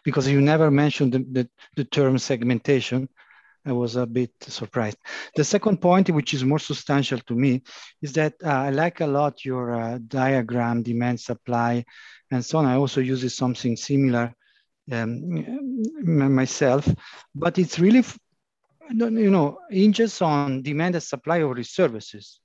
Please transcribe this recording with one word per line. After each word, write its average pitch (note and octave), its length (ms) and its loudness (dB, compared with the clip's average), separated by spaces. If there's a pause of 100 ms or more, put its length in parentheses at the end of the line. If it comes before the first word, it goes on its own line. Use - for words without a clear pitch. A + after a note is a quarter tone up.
because C#3+ 240 0
you C#3 140 4
never D#3 280 4
mentioned C#3+ 440 2
the, C3 60 0 (120)
the, B2+ 180 -2 (260)
the D3 100 -2
term C3+ 320 2
segmentation, B2 920 0 (580)
I C#3+ 60 -4
was A#2+ 240 -2
a B2 100 0
bit A#2 260 -2 (100)
surprised. - 560 -6 (380)
The D3+ 80 2
second G3+ 380 0
point, F3+ 280 4
which D3+ 240 0
is C3 100 -2
more C#3+ 160 2
substantial C#3 600 -2
to - 140 -10
me, B2+ 300 0 (380)
is C#3+ 120 -8
that, D3+ 200 0 (100)
uh, E3 60 -4
I C#3 200 0
like D#3 320 -2
a D#3+ 60 0
lot C#3+ 360 -2
your, B2+ 300 -4
uh, A#2 340 -4
diagram, A#2+ 760 0
demand, A#2+ 360 -2
supply, A#2+ 640 -2 (460)
and B2 120 -2
so D#3+ 160 -2
on. D3+ 60 4
I B2+ 100 2
also C3+ 260 0
use B2+ 340 -2
something B2 400 -2
similar, A#2+ 580 0 (580)
um, A#2+ 460 -4
m-, A3+ 960 -2
myself, C3 540 2 (480)
but E3 220 -2
it's F#3 200 0
really, G3+ 220 6
f-, - 200 -2 (680)
no, A#3 200 0
you A3 200 2
know, D#3 300 2 (100)
hinges G#3 520 2
on C#3+ 400 0
demand D3+ 340 -2
and D#3+ 80 -4
supply D3+ 340 -4
of D3+ 140 0
reserves. A#2+ 920 -4